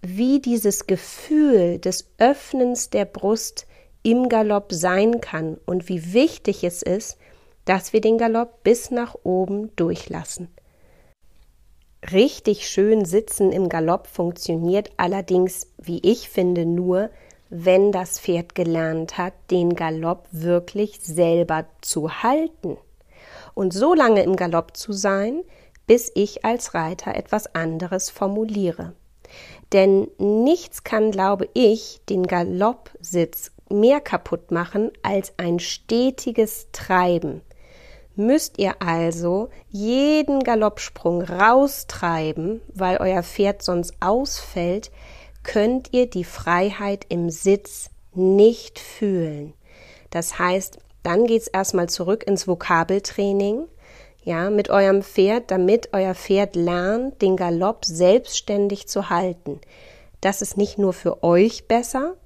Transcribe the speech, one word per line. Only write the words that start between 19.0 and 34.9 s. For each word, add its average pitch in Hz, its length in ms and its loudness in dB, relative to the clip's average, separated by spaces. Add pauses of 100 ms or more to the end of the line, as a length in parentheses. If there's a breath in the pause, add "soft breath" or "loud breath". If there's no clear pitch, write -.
hat, 180 140 -4 (180)
den 175 240 2
Galopp 165 560 -4
wirklich 175 680 -2
selber 165 640 2 (160)
zu - 420 -6
halten. 285 540 -2 (760 loud breath)
Und 190 180 0
so 240 220 4
lange 226 300 6
im 190 120 2
Galopp 170 400 -2
zu - 180 -10
sein, 202 500 -2 (420 soft breath)
bis 240 300 4
ich - 280 -2
als 233 300 -4
Reiter 170 400 -6
etwas - 400 -6
anderes 165 560 -4
formuliere. 196 840 -4 (800 loud breath)
Denn 196 340 6 (100)
nichts 226 680 0
kann, 214 280 0
glaube 190 420 0
ich, 226 560 2
den 185 160 0
Galoppsitz 180 1300 -4 (200)
mehr 240 300 4
kaputt - 500 -6
machen 175 400 -2 (100)